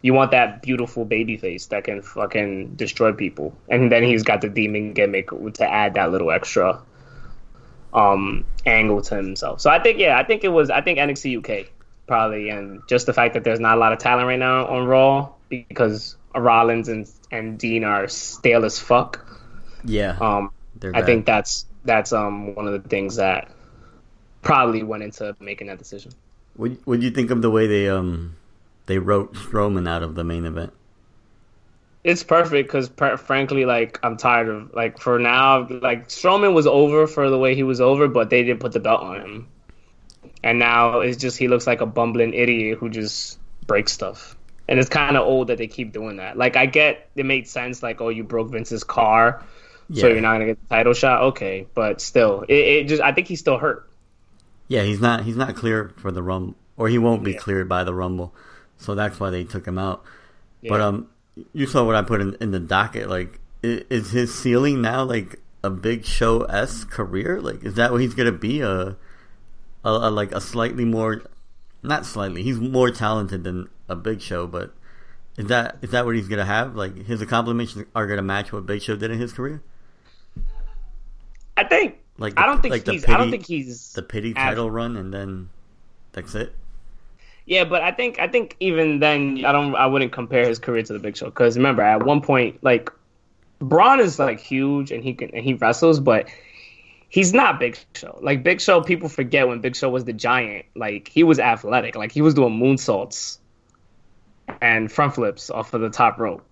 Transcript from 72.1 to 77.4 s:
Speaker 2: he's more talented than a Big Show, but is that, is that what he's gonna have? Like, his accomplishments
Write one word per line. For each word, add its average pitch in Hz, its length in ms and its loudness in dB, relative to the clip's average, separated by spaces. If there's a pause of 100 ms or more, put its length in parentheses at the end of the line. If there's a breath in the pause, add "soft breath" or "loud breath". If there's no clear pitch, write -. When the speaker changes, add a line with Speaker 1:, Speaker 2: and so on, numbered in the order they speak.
Speaker 2:
he's 120 160 -4
more 127 320 2
talented 104 540 -4
than 90 240 -8 (200)
a 92 60 -6
Big 98 260 -6
Show, 87 280 -8
but 87 260 -10 (600 soft breath)
is 104 100 -8
that, 117 340 -2
is 117 120 -8
that 123 120 0
what 117 120 -2
he's 101 100 -4
gonna 101 180 -2
have? 110 300 -2
Like, 95 320 -10
his 110 160 -6
accomplishments 117 560 -2 (160)